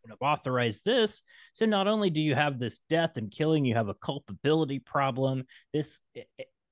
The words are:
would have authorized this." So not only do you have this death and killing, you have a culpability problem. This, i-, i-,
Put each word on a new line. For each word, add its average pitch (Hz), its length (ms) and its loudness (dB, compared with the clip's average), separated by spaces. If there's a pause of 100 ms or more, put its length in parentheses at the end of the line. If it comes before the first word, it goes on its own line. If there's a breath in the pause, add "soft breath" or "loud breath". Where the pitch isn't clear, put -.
would 110 80 -20
have 107 100 -12
authorized 127 640 0
this." 220 380 0 (300 soft breath)
So 226 120 0
not 202 220 2
only 208 240 2
do 156 100 0
you 147 140 2
have 147 240 0
this 120 200 -4 (100)
death 165 280 2
and 107 140 -6
killing, 156 340 2
you 120 80 2
have 110 160 0
a 95 60 -6
culpability 139 840 -2
problem. 135 640 -2 (260 soft breath)
This, 147 300 -4 (140)
i-, - 100 -16 (140)
i-, 131 60 -12 (260)